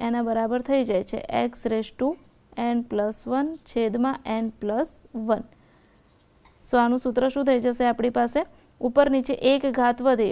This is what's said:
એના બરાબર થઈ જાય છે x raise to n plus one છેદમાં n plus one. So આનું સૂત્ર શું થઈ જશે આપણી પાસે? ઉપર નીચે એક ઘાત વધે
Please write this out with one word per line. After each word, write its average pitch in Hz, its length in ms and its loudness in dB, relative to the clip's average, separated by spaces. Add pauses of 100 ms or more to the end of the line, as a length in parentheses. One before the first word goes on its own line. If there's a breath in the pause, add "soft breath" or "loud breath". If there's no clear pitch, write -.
એના 240 240 -2
બરાબર 226 280 0 (120)
થઈ 269 180 4
જાય 196 220 -2
છે - 100 -6 (220)
x 240 320 -4
raise 220 260 -6
to 277 100 2 (600)
n 240 180 0
plus 208 320 -2 (160)
one 302 160 -2 (160)
છેદમાં 240 500 0 (200)
n 226 200 -4
plus 220 300 -2 (480)
one. - 80 -10 (1200 soft breath)
So 240 180 4
આનું 247 220 0
સૂત્ર 254 280 0
શું 277 160 0
થઈ 247 180 2
જશે 240 260 0
આપણી 240 260 -2
પાસે? 240 220 0 (440 soft breath)
ઉપર 277 280 6
નીચે 262 200 0 (160)
એક 277 140 2 (140)
ઘાત 240 260 2
વધે 247 280 4